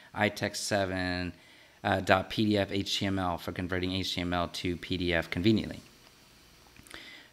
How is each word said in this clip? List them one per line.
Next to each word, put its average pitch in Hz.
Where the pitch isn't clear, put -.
I 107
text -
seven, 92
uh, 98
dot 95
P 110
D 104
F 98
H 98
T 104
M 98
L, 90
for 90
converting 90
H 92
T 90
M 87
L 87
to 90
P 87
D 87
F 82
conveniently. 98